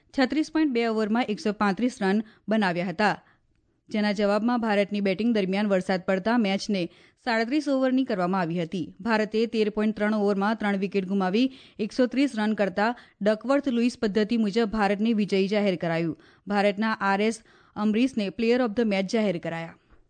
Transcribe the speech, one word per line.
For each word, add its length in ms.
છત્રીસ 320
પોઇન્ટ 200
બે 140
ઓવરમાં 380
એકસો 280
પાંત્રીસ 500
રન 220
બનાવ્યા 380
હતા, 360
જેના 220
જવાબમાં 500
ભારતની 400
બેટિંગ 340
દરમિયાન 320
વરસાદ 340
પડતા 360
મેચને 520
સાડત્રીસ 420
ઓવરની 360
કરવામાં 380
આવી 200
હતી. 400
ભારતે 440
તેર 240
પોઇન્ટ 260
ત્રણ 180
ઓવરમાં 420
ત્રણ 220
વિકેટ 280
ગુમાવી 460
એકસો 260
ત્રીસ 300
રન 180
કરતા 420
ડકવર્થ 480
લુઇસ 320
પદ્ધતિ 360
મુજબ 280
ભારતને 480
વિજયી 340
જાહેર 280
કરાયું. 420
ભારતના 460
આર 280
એસ 200
અમરીશને 540
પ્લેયર 320
ઓફ 100
ધ 100
મેચ 240
જાહેર 320
કરાયા. 380